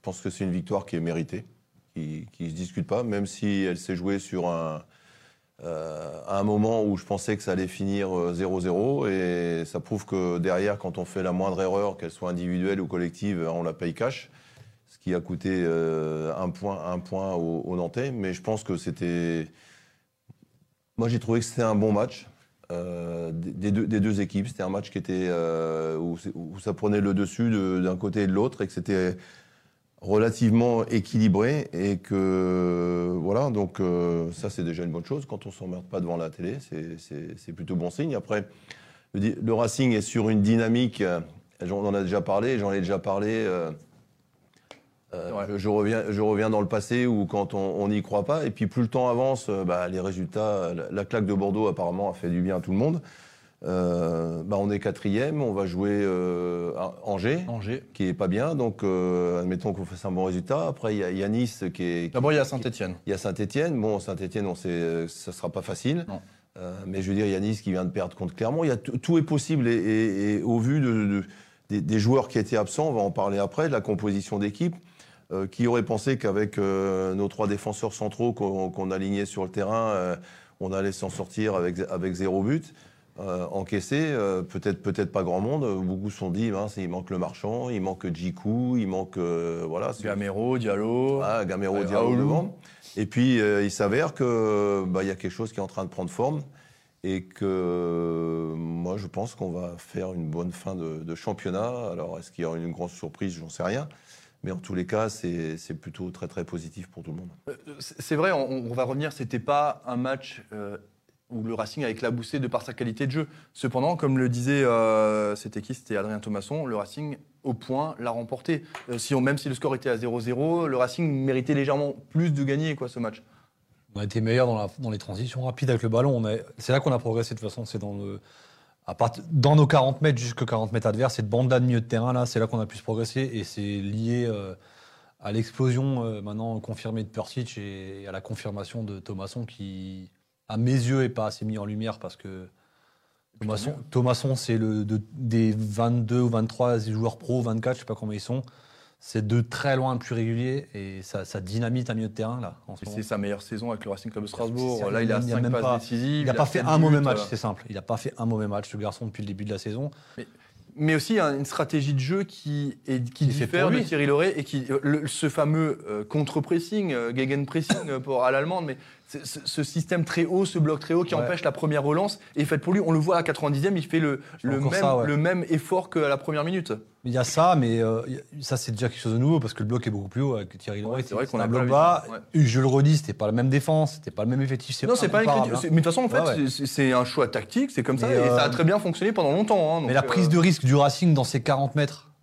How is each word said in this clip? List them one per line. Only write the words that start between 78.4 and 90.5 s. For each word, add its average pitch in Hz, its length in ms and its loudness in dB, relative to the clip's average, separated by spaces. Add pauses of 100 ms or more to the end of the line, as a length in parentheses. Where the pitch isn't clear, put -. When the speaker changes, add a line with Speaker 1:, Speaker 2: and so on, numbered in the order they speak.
Speaker 1:
qu'on 95 180 -4
alignait 98 360 0
sur 98 180 -4
le 92 80 -6
terrain, 110 380 0
euh, 90 260 0 (440)
on 92 120 -4
allait 95 220 0
s'en 95 160 -6
sortir 107 440 -2
avec, 87 240 0 (140)
avec 92 220 -2
zéro 95 280 0
but, 147 320 0 (460)
euh, 90 320 -4
encaissé, 98 480 -2
euh, 104 420 0
peut-être, 95 400 -4
peut-être 98 300 -2
pas 98 100 0
grand 87 180 0
monde. 110 460 0
Beaucoup 95 240 -2
se - 80 -12
sont 95 140 -4
dit, 110 180 0
mince, 104 280 -4
il 92 120 -4
manque 90 220 -6
le 92 80 -2
Marchand, 110 500 -4
il 110 100 -2
manque 92 320 -4
Djikou, 107 640 -2
il 107 100 2
manque, 92 300 -4
euh, 85 500 -2
voilà, 95 260 -2
c'est 110 120 -10
Speaker 2:
Gamero, 104 520 -2